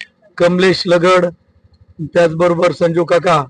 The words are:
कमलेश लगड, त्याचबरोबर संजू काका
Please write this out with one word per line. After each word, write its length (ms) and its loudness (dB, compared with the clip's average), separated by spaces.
कमलेश 500 0
लगड, 400 2
त्याचबरोबर 720 0
संजू 320 -2
काका 460 0